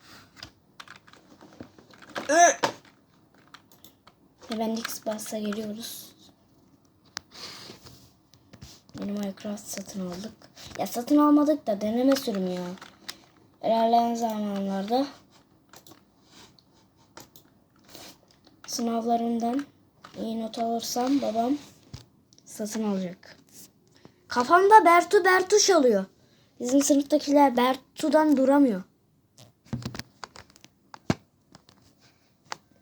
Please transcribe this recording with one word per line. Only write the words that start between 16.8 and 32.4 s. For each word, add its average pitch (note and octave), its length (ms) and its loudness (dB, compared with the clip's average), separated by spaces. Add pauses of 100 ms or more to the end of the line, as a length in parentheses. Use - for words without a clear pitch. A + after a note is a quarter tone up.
sınavlarımdan A#3 1000 -2 (540)
iyi A3+ 200 -8
not A3 180 -10
alırsam A#3 640 -2
babam A#3 360 -2 (840)
satın A3 400 -8
alacak. F#3+ 580 -8 (880)
Kafamda F4+ 520 6
Bertu F4 400 4
Bertu F#4 340 4
çalıyor. B3+ 460 4 (560)
Bizim B3+ 220 2
sınıftakiler C#4+ 760 2
Bertu'dan C#4+ 800 2
duramıyor. C4 460 4 (4000)